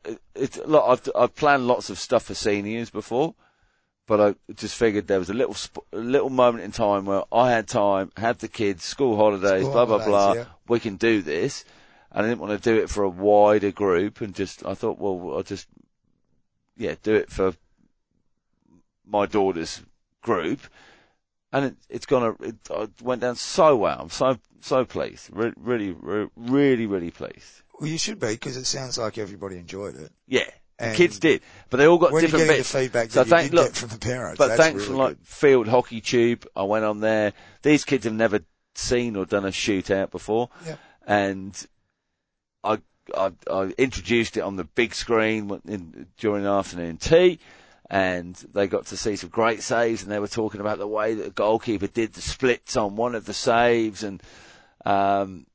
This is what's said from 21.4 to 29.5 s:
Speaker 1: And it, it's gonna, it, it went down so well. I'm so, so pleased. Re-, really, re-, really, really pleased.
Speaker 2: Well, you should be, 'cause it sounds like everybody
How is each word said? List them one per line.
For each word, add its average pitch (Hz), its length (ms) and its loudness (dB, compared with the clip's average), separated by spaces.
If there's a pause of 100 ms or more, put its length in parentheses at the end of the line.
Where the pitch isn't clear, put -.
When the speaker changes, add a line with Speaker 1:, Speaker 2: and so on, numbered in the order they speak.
Speaker 1:
And 139 140 -2
it, 110 100 -8 (120)
it's - 180 -12
gonna, 120 340 0
it, 110 160 -10 (140)
it 107 200 -8 (120)
went 123 200 -4
down 123 140 -2
so 156 400 4
well. 82 240 0
I'm 82 100 -14
so, 131 280 0 (220)
so 131 240 0
pleased. - 480 -8
Re-, 107 240 -2
really, 101 360 -4
re-, 98 440 -6
really, 123 500 2
really 90 240 -4
pleased. - 520 -16 (160)
Speaker 2:
Well, 147 120 -8
you 160 80 -6
should 214 200 -6
be, 120 200 -4
'cause 127 180 -10
it 127 80 -10
sounds 131 340 -6
like 110 200 -6
everybody 95 400 -10